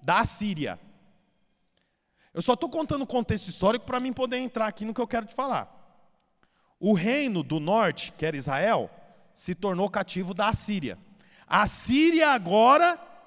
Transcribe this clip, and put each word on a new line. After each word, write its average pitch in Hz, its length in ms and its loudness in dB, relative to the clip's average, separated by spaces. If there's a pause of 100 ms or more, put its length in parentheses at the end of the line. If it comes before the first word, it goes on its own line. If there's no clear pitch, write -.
da 175 200 2
Assíria. 156 580 -6 (1500)
Eu 175 80 -8
só 247 140 2
tô 311 120 -4
contando 294 360 -4
o - 40 -8
contexto 226 400 -2
histórico 202 380 0
pra 254 140 -4
mim 254 120 -4
poder 254 260 -4
entrar 240 280 -4
aqui 208 180 -8
no 220 120 -6
que 254 60 -4
eu 233 60 -2
quero 233 200 -4
te - 80 -16
falar. 247 340 -4 (1080)
O 208 140 2
reino 214 500 0
do 151 160 -4
norte, 185 580 0
que 151 80 -6
era 156 100 -2
Israel, 143 540 0 (460)
se - 180 -8
tornou 190 380 -2
cativo 190 420 -6
da 208 160 -2
Assíria. 175 480 -4 (480)
A 208 220 4
Síria 311 600 4
agora 262 720 6 (280)